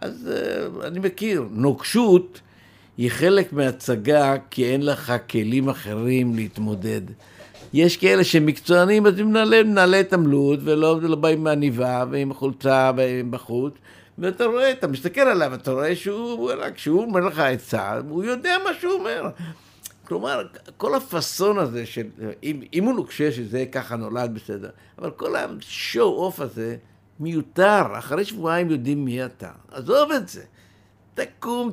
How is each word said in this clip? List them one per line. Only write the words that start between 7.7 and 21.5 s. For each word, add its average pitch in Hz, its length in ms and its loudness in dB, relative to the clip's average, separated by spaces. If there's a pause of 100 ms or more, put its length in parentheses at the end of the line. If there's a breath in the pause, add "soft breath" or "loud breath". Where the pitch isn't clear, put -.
יש 170 240 4
כאלה 185 280 4
שמקצוענים, 175 840 4
אז 190 120 4
הם 214 140 2
נעלה, 220 300 6
נעלה 196 380 6
התעמלות, 147 640 4
ולא, 156 380 4
ולא 160 140 2
באים 156 280 2
מעניבה, 127 640 0
ועם 139 240 -2
חולצה, 135 600 2
והם 127 340 0
בחוץ, 123 440 -4 (440 loud breath)
ואתה 185 260 -2
רואה, 247 260 2
אתה 262 180 -2
מסתכל 156 320 -2
עליו, 180 340 2
אתה 127 160 -8
רואה 147 260 0
שהוא, 226 440 -6
וואלה, 135 300 -4
כשהוא 170 320 0
אומר 202 180 0
לך 175 180 -2
עצה, 120 600 -2 (100)
הוא 170 160 -4
יודע 262 400 -2
מה 403 60 -2 (100)
שהוא 359 120 -2
אומר. 392 360 -4 (760 loud breath)
כלומר, 135 380 -4 (340)
כל 135 180 -2
הפאסון 190 640 -2